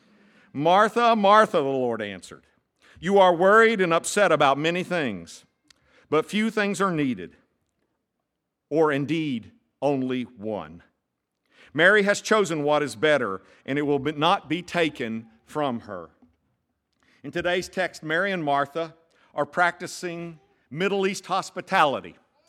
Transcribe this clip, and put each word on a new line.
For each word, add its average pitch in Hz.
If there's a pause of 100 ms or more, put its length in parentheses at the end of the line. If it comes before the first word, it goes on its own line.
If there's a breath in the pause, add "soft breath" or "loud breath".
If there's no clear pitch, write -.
(520 soft breath)
"Martha, 214
Martha," 208
the 147
Lord 127
answered, 95 (540 soft breath)
"you 190
are 185
worried 208
and 165
upset 175
about 143
many 170
things, 117 (640 soft breath)
but 151
few 214
things 202
are 190
needed, 127 (1300)
or 151
indeed 139 (320)
only 131
one. 95 (920 soft breath)
Mary 190
has 202
chosen 165
what 147
is 120
better, 120 (240 soft breath)
and 135
it 147
will 143
be, 139
not 156
be 170
taken 131 (160)
from 135
her." 90 (1120 soft breath)
In 143
today's 175
text, -
Mary 170
and 175
Martha 143 (400 soft breath)
are 147
practicing 170 (320)
Middle 190
East 190
hospitality 156 (320)